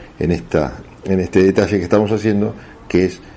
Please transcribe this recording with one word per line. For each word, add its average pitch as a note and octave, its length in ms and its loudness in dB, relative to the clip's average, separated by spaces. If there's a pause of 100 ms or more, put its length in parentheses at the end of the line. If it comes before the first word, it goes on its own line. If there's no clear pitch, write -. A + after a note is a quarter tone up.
(200)
en E2+ 120 0
esta, D2+ 420 -2 (300)
en F#2+ 160 0
este F#2 220 2
detalle G2 380 2
que F2 60 -4
estamos G#2 260 0
haciendo, G#2 420 -2 (340)
que F2+ 180 2
es - 140 -6 (180)